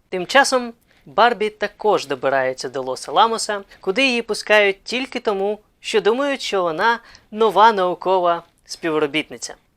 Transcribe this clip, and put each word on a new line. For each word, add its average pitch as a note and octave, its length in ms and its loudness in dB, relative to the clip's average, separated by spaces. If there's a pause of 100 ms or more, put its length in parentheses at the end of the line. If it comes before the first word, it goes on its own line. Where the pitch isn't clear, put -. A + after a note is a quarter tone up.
Тим F3+ 160 -6
часом B3+ 480 2 (320)
Барбі G#3+ 440 0
також G3+ 580 -2
добирається C3+ 600 -2
до C3+ 120 -6
Лос-Аламоса, G3 800 -2 (180)
куди A3+ 280 -2
її A#3+ 140 -2
пускають G#3 600 2
тільки B3+ 360 -8
тому, G3+ 400 -4 (200)
що - 220 -2
думають, C4 400 0
що G3 220 -2
вона F#3+ 360 0 (320)
нова G#3+ 400 4
наукова F3+ 720 0 (220)
співробітниця. D3+ 920 -4 (220)